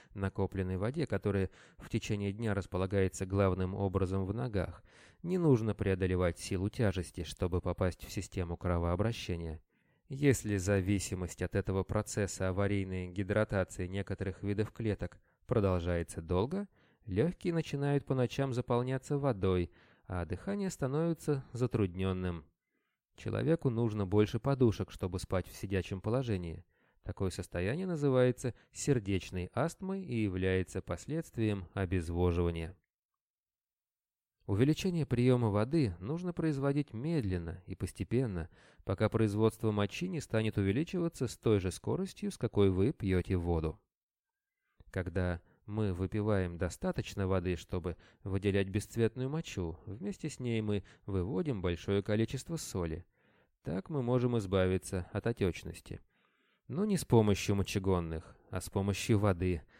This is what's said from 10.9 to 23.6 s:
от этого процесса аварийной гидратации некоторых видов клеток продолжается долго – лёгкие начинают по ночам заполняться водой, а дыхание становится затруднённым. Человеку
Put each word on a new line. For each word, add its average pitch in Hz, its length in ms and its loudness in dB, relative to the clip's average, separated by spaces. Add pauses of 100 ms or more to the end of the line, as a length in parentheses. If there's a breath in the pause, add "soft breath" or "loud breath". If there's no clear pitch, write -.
от 90 140 -2
этого 95 260 0
процесса 101 680 -2
аварийной 92 580 0
гидратации 95 800 0
некоторых 98 560 -6
видов 101 280 -2
клеток 104 460 -4 (300)
продолжается 87 760 2
долго – 113 460 0 (380 soft breath)
лёгкие 160 480 -2
начинают 143 520 0
по 135 100 0
ночам 131 380 0
заполняться 127 640 0
водой, 95 540 2 (360 soft breath)
а 90 180 -4
дыхание 190 440 -4
становится 147 760 -2 (100)
затруднённым. 92 920 0 (720)
Человеку 123 540 0